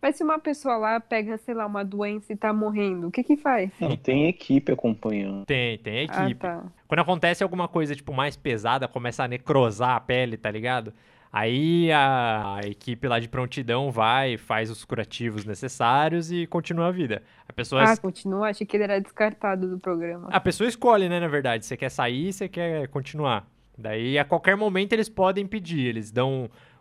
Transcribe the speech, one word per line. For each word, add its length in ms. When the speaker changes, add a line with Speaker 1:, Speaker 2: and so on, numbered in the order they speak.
Speaker 1:
mas 140
se 80
uma 160
pessoa 380
lá 220
pega, 380
sei 160
lá, 140
uma 180
doença 480
e 20
tá 160
morrendo, 580
o 20
que 120
que 140
faz? 320
Speaker 2:
Não, 160
tem 320
equipe 440
acompanhando. 760
Speaker 3:
Tem, 320
tem 320
Speaker 1:
Ah, 160
Speaker 3:
equipe. 160
Speaker 1:
tá. 220
Speaker 3:
Quando 140
acontece 420
alguma 240
coisa, 280
tipo, 180
mais 220
pesada, 520
começa 360
a 40
necrosar 680
a 40
pele, 380
tá 120
ligado? 420
Aí 600
a, 680
a 100
equipe 400
lá 120
de 80
prontidão 640
vai, 460
faz 340
os 140
curativos 600
necessários 840
e 160
continua 400
a 40
vida. 320
A 60
pessoa 340
Speaker 1:
Ah, 60
Speaker 3:
es- 60
Speaker 1:
continua? 500
Achei 180
que 100
ele 60
era 180
descartado 680
do 100
programa. 520
Speaker 3:
A 80
pessoa 280
escolhe, 420
né, 100
na 80
verdade, 380
se 120
quer 120
sair, 440
se 160
quer 380
continuar. 600
Daí, 440
a 40
qualquer 320
momento, 380
eles 160
podem 380
pedir. 400
Eles 240
dão 360